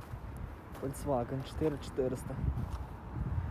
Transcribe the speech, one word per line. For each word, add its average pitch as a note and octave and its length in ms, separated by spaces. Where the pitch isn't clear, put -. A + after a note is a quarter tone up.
Volkswagen C3+ 600
чотири D3+ 340
чотириста. - 580